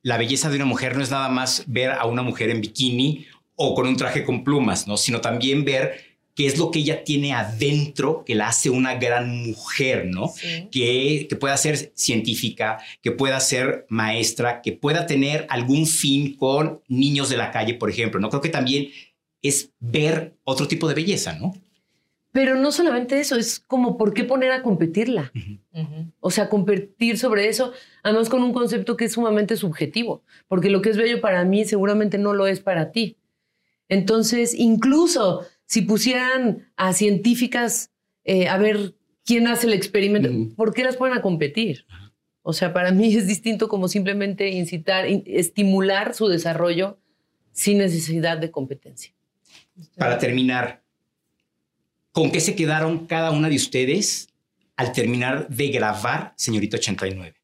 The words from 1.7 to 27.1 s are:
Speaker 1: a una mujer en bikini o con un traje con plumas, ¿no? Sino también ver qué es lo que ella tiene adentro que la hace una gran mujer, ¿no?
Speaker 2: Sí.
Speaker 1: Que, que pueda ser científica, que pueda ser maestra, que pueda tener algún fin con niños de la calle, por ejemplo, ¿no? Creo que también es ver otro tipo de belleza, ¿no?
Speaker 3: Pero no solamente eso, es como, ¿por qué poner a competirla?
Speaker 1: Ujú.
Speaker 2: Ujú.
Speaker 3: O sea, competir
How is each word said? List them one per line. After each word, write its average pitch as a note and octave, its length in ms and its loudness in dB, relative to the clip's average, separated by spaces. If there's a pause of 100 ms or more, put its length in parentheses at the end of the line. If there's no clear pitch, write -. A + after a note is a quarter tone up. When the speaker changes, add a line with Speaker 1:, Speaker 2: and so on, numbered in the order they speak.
Speaker 1:
a C3 140 -2
una A#2+ 180 -2
mujer A2+ 280 -2
en A2+ 100 -2
bikini B2 640 -2 (300)
o C#3 180 0
con B2+ 140 0
un C3 80 2
traje C3 280 -2
con B2 200 -4
plumas, B2+ 420 0
¿no? G#2 100 -4
Sino A#2 240 -2
también B2+ 440 0
ver C3+ 300 0 (400)
qué C#3+ 120 0
es C3+ 120 0
lo E3 120 0
que D#3+ 80 -2
ella D3 240 -2
tiene C#3+ 300 -2
adentro C#3+ 920 -2
que A2+ 120 -2
la G#2+ 120 0
hace A#2+ 220 0
una B2+ 240 0
gran A#2+ 480 -2
mujer, A#2 640 -4
¿no? F#2 220 -4
Speaker 2:
Sí. F3 420 -10
Speaker 1:
Que, C3 580 0
que - 80 -4
pueda C#3 200 0
ser D3+ 380 -2
científica, A2 840 -2 (240)
que A#2+ 80 -2
pueda C3 300 -2
ser C3 480 0
maestra, A#2 720 -2
que A2+ 100 -4
pueda D#3+ 340 -2
tener C#3 440 0
algún C3+ 360 2
fin C#3 500 0
con D3 520 0
niños C#3 400 2
de B2 80 0
la A2 140 -2
calle, A2+ 240 -2
por A2 160 -2
ejemplo, G#2 300 -2
¿no? G#2+ 100 -2
Creo C#3+ 120 -2
que E3 60 -2
también C#3 400 0 (540)
es - 380 -2
ver D3+ 640 0
otro C3+ 240 -2
tipo D#3+ 200 0
de C#3+ 60 0
belleza, C3 400 -2
¿no? A#2 180 -4 (840)
Speaker 3:
Pero C4 200 4
no C4+ 180 2
solamente C#4 480 2
eso, C#4 160 -2
es A3+ 240 -2
como, B3 380 0
¿por G#3 160 2
qué A#3+ 100 0
poner B3+ 280 2
a C4 100 -2
competirla? G3 720 0
Speaker 1:
Ujú. G#2 480 -12
Speaker 2:
Ujú. D#3 360 -10
Speaker 3:
O - 120 -2
sea, G3 180 0
competir G#3 680 0